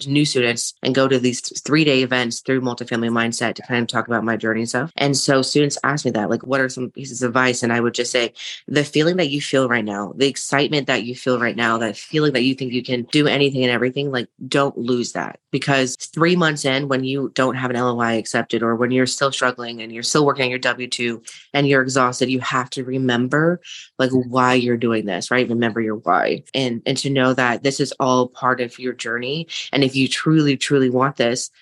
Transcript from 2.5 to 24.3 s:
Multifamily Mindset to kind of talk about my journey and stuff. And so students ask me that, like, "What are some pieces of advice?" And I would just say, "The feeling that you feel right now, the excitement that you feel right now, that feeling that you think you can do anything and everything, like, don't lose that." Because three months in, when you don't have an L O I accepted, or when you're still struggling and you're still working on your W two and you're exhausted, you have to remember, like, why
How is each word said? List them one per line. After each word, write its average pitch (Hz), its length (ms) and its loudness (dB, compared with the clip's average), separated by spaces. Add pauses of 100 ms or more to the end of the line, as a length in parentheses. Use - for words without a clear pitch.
Multifamily 117 480 -2
Mindset 117 460 0
to - 60 -14
kind 120 200 -2
of 117 60 -4
talk 113 180 -2
about 117 180 -2
my 113 140 0
journey 110 220 -2
and 117 80 -4
stuff. 127 280 -4
And 143 180 2
so 135 280 2
students 143 420 2
ask 139 220 -2
me 120 60 -2
that, 104 180 -2
like, 117 160 -2
"What 135 160 0
are 127 80 -2
some 127 200 -8
pieces 120 320 -12
of 123 80 0
advice?" 127 320 2
And 117 120 2
I 117 60 2
would 117 120 2
just 120 180 -4
say, 117 220 0 (360)
"The 143 160 2
feeling 156 340 2
that 165 100 2
you 143 140 -2
feel 135 260 2
right 117 160 0
now, 101 320 -6
the 135 120 2
excitement 143 580 -2
that 120 180 0
you 120 100 -8
feel 127 240 0
right 113 180 0
now, 113 220 0
that 113 180 -4
feeling 151 360 0
that 123 120 2
you 131 100 2
think 127 180 -6
you 123 100 -2
can 123 280 -4
do 147 160 4
anything 135 380 2
and 123 80 2
everything, 127 380 -2
like, 123 180 -4 (200)
don't 139 300 0
lose 120 340 -2
that." - 280 -8 (100)
Because 131 460 0
three 170 400 0
months 156 280 0
in, 139 240 0
when 131 160 0
you 131 300 -4
don't 131 220 0
have 127 120 -2
an 123 80 -2
L 123 140 0
O 120 100 -2
I 117 120 0
accepted, 113 500 -2
or 117 140 0
when 123 160 0
you're 127 120 4
still 131 280 -2
struggling 120 500 -4
and 113 100 -14
you're 117 120 -12
still 151 200 2
working 131 200 2
on 123 60 0
your 127 100 -4
W 127 280 -2
two 120 340 -4 (300)
and 143 160 4
you're 139 140 6
exhausted, 127 480 0
you 131 100 0
have 127 300 -4
to 131 140 -6
remember, 131 760 0 (380)
like, 131 140 2
why 127 420 4